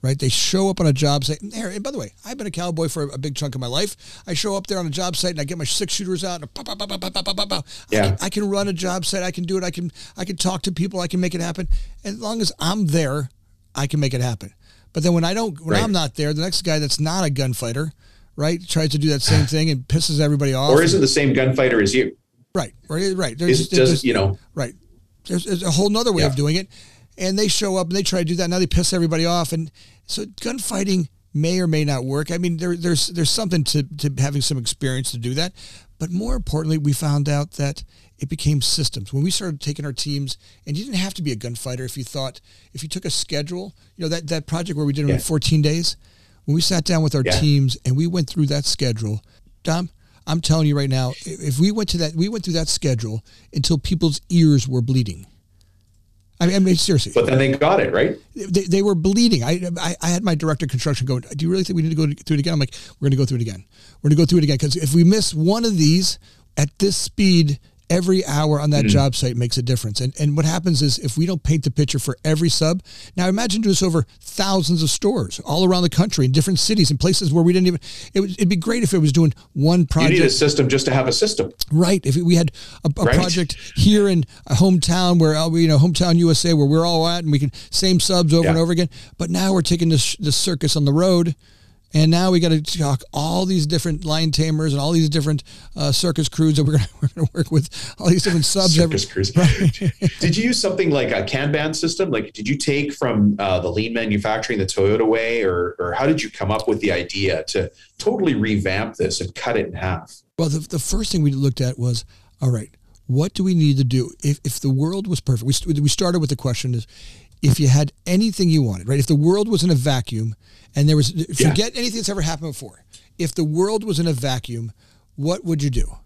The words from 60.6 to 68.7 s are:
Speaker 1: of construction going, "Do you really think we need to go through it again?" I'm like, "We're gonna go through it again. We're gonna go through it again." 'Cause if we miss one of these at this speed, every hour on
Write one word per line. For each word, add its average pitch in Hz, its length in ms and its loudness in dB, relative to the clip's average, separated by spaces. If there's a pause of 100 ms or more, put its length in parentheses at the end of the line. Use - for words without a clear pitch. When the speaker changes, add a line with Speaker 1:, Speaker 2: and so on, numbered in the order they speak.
Speaker 1:
of 139 40 -4
construction 127 380 -2
going, 123 160 -2 (120)
"Do 147 100 -4
you 170 60 2
really 190 120 0
think 180 140 -4
we 160 60 2
need 160 60 0
to 160 60 -2
go 156 120 0 (180)
through 156 100 0
it 143 60 2
again?" 165 120 -2
I'm 156 60 0
like, 135 160 -2 (240)
"We're 143 100 0
gonna 135 80 4
go 135 80 2
through 127 120 -2
it 117 40 -2
again. 101 220 -8 (380)
We're 147 80 2
gonna 151 120 6
go 165 40 6
through 175 140 4
it 160 40 2
again." 143 140 2
'Cause 135 180 0
if 156 180 -2
we 170 120 8
miss 202 280 4
one 180 300 2
of 214 140 0
these 165 420 2 (380)
at 143 220 -2
this 196 180 2
speed, 170 600 2 (280)
every 185 380 2
hour 147 340 0
on 147 120 0